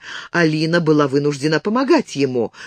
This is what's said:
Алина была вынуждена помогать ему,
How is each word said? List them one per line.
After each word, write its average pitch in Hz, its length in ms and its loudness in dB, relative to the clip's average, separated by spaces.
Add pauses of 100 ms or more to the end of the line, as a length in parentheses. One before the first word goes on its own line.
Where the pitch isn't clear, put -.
(320)
Алина 165 500 0
была 151 260 4
вынуждена 143 520 0
помогать 247 560 0
ему, 127 380 -2 (140)